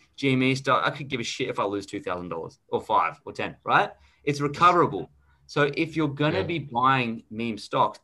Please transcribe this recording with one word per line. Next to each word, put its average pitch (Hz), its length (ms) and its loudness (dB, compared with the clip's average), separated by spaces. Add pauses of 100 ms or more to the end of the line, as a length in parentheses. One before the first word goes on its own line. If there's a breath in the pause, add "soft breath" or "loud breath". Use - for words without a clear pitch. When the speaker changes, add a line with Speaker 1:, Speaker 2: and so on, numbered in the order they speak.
(160 soft breath)
Speaker 1:
G 139 180 0
M 127 100 2
E 131 120 4
stock. 131 300 2
I 143 60 2
could 139 160 -10
give 127 120 -6
a 113 40 -4
shit - 260 -6
if 123 100 -4
I 113 60 0
lose 101 200 -4
two 98 160 -8
thousand 90 280 -6
dollars 82 300 -10 (100)
or 113 120 -2
five 87 440 2
or 101 80 -12
ten, 92 300 -6
right? 151 280 2 (320 soft breath)
It's 143 180 -2
recoverable. 143 680 2 (380)
So 143 280 2
if 156 200 -2
you're 156 140 0
gonna 151 300 0
Speaker 2:
Yeah. 190 40 -2
Speaker 1:
be 165 160 -4
buying 120 720 0
meme 110 260 -4
stocks, 120 460 0